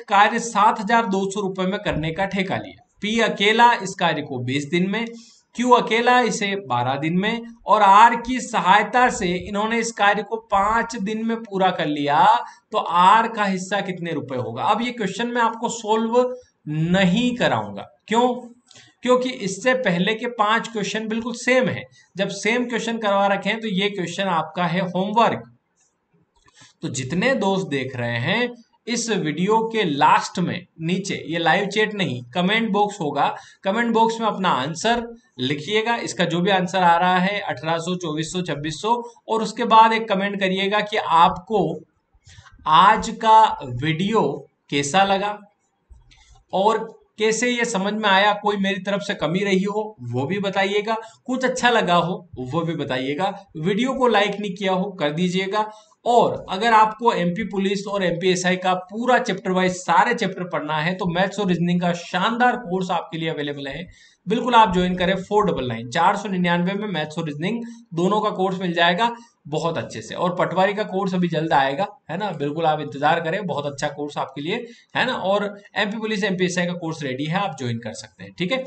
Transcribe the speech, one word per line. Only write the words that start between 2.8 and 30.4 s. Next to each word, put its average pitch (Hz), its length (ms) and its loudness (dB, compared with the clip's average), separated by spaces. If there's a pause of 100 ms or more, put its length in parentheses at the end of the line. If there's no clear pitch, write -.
पी 220 200 -2
अकेला 220 540 4
इस 185 200 -8
कार्य 160 260 0
को 127 200 -8
बीस 135 260 -2
दिन 175 220 0
में, 220 160 -2 (500)
क्यू 247 160 0
अकेला 240 500 4
इसे 202 340 -2 (120)
बारह 123 300 0
दिन 165 200 -2
में, 220 240 0 (240)
और 208 160 4
आर 208 360 8
की 254 240 -6
सहायता 226 720 4
से 196 160 -4
इन्होंने 202 520 -2
इस 233 140 -4
कार्य 208 300 2
को 220 140 -6 (140)
पांच 220 460 0
दिन 220 280 -4
में 226 140 -2
पूरा 196 320 0
कर 175 160 -2
लिया, 147 380 2 (460)
तो 214 60 -2
आर 190 520 6
का 214 160 -2
हिस्सा 190 360 -2
कितने 175 320 -6
रुपए 135 240 -6
होगा? 120 260 -6
अब 214 180 0
ये 247 120 -4
question 220 340 -4
मैं 240 140 -2
आपको 226 300 -2
solve 226 640 0 (340)
नहीं 185 680 2
कराऊंगा, 107 520 -2 (200)
क्यों? 240 200 2 (760)
क्योंकि 254 280 2
इससे 247 440 -2
पहले 190 400 0
के 240 140 -6
पांच 220 380 0
question 220 400 -4
बिल्कुल 226 280 -4
same 247 320 2
है। - 160 -4 (320)
जब 190 140 -2
same 240 360 -2
question 226 320 -4
करवा 202 300 2
रखे 190 220 0
हैं 226 100 -2
तो 226 100 -6
ये 196 200 0
question 180 360 -6
आपका 175 400 -2
है 170 220 0
homework। 190 560 0 (1400)
तो 156 60 -6
जितने 170 460 -2
दोस्त 196 340 0
देख 131 260 -4
रहे 120 240 -2
हैं 208 300 0 (380)
इस 233 240 -4
video 196 560 0
के 226 180 -2
last 165 540 2
में 131 260 -4 (160)